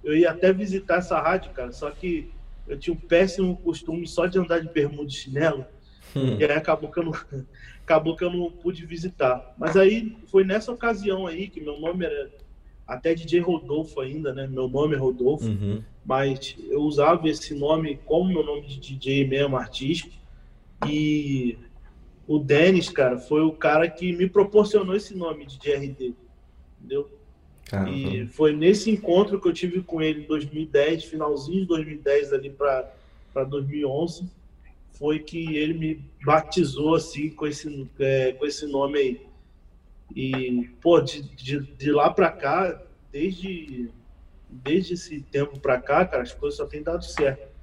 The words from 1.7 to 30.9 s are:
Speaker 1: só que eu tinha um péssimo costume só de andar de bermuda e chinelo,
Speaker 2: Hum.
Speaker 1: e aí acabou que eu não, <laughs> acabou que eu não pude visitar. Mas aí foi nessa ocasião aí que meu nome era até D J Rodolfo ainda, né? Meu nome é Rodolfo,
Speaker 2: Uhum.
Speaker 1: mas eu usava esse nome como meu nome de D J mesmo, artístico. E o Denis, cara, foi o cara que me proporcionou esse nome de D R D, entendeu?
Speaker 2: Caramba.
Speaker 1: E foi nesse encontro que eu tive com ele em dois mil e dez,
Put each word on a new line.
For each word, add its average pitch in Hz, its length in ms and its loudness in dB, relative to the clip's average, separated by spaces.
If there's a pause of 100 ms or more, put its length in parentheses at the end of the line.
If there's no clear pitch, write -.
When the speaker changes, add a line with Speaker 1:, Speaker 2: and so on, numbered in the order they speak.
Speaker 1:
só 147 180 -8
que 165 400 -6 (380)
eu 143 100 -8
tinha 170 160 -4
um 165 60 -6
péssimo 185 580 2
costume 165 500 -4
só 175 200 0
de 185 100 0
andar 170 220 2
de 160 120 -6
bermuda 147 380 -2
e 135 40 -10
chinelo, 139 520 -2 (500)
Speaker 2:
Hum. 131 240 0
Speaker 1:
e 151 40 6
aí 147 100 4
acabou 156 360 0
que - 80 -6
eu 170 60 0
não, 160 100 -4
<laughs> 135 320 -10 (400)
acabou 160 300 4
que 180 80 -4
eu 175 80 0
não 175 180 -2
pude 170 340 -6
visitar. 160 760 -2
Mas 160 180 2
aí 214 480 4
foi 190 180 6
nessa 214 280 0
ocasião 202 560 -2
aí 175 200 -6
que 165 140 -14
meu 147 180 -8
nome 175 240 -4
era 143 280 -4 (560)
até 147 260 -2
D 165 120 -4
J 165 160 4
Rodolfo 156 580 -4
ainda, 135 340 -6
né? 135 140 -8
Meu 131 200 -4
nome 143 280 0
é - 20 -2
Rodolfo, 127 480 2
Speaker 2:
Uhum. 104 380 -2 (200)
Speaker 1:
mas 135 520 -2 (120)
eu 143 140 0
usava 151 480 4
esse 151 240 -6
nome 147 520 0
como 180 280 2
meu 156 100 2
nome 147 220 -4
de 135 140 -12
D 139 160 -12
J 135 320 0
mesmo, 135 280 0
artístico. 135 600 -4 (720)
E 143 720 0 (680)
o 151 120 2
Denis, 160 500 4
cara, 127 300 2
foi 151 220 2
o 160 100 4
cara 156 360 2
que 180 240 -4
me 180 160 0
proporcionou 202 680 4
esse 214 200 -4
nome 156 300 -6
de 135 140 -18
D 147 120 -2
R 139 180 -2
D, 127 240 -6 (680)
entendeu? 135 280 -6 (580)
Speaker 2:
Caramba. 98 260 -4
Speaker 1:
E 110 340 -4
foi 151 300 4
nesse 190 340 4
encontro 196 500 2
que - 80 2
eu 165 60 4
tive 180 300 -4
com 165 180 -4
ele 156 220 -2
em - 40 -16
dois 151 180 0
mil 151 180 -8
e - 20 -4
dez, 156 380 2